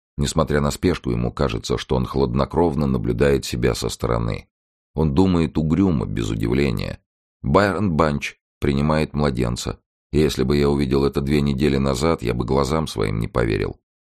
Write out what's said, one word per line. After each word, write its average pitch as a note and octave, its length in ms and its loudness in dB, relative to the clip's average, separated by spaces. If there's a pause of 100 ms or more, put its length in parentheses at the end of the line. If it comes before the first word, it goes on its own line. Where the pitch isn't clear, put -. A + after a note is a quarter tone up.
(160)
Несмотря D2 440 0
на C#2+ 120 0
спешку, D#2 400 -2
ему A#1 180 -2
кажется, A#1+ 480 -2
что - 160 -4
он B1+ 100 2
хладнокровно C#2 840 0
наблюдает C2 560 0
себя A#1+ 320 -2
со A#1 140 -4
стороны. A1+ 580 -4 (460)
Он D2 200 2
думает F2 420 4
угрюмо, D#2+ 480 2
без G#1 260 -4
удивления. A1 680 -2 (420)
«Байрон F#2 500 2
Банч D2 480 -2 (180)
принимает D2+ 560 0
младенца. B1 640 -2 (340)
Если C#2+ 300 2
бы C#2 160 2
я C#2+ 100 4
увидел C#2 380 2
это C#2 160 -2
две C#2+ 180 2
недели C#2 380 2
назад, C#2 440 0
я A#1+ 120 -2
бы B1 100 -2
глазам C#2+ 420 0
своим G#1+ 320 -4
не A1 100 -4
поверил. G#1 520 -2 (340)